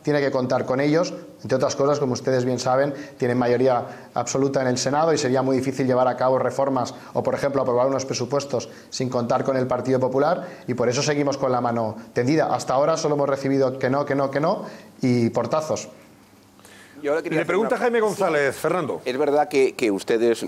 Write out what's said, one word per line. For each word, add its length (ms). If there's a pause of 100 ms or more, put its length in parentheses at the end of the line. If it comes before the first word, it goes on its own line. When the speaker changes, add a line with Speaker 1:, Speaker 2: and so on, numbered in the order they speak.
Speaker 1:
tiene 180
que 100
contar 360
con 140
ellos, 340 (280)
entre 140
otras 200
cosas, 220
como 160
ustedes 300
bien 140
saben, 360 (220)
tienen 220
mayoría 760
absoluta 460
en 80
el 100
Senado 340
y 60
sería 240
muy 140
difícil 300
llevar 220
a 80
cabo 220
reformas 560 (180)
o, 100
por 120
ejemplo, 280
aprobar 240
unos 180
presupuestos 640 (220)
sin 180
contar 360
con 120
el 100
Partido 340
Popular, 460 (200)
y 80
por 140
eso 140
seguimos 360
con 140
la 80
mano 360 (160)
tendida. 420
Hasta 200
ahora 220
solo 180
hemos 140
recibido 500
que 120
no, 160
que 80
no, 160
que 100
no 240 (380)
y 280
portazos. 580 (1120)
Speaker 2:
Yo 100
ahora 100
quería 140
Speaker 3:
Le 60
Speaker 2:
hacer 60
Speaker 3:
pregunta 260
Speaker 2:
una 80
Speaker 3:
Jaime 180
González, 560
Fernando. 480
Speaker 2:
Es 140
verdad 300
que, 260
que 160
ustedes 580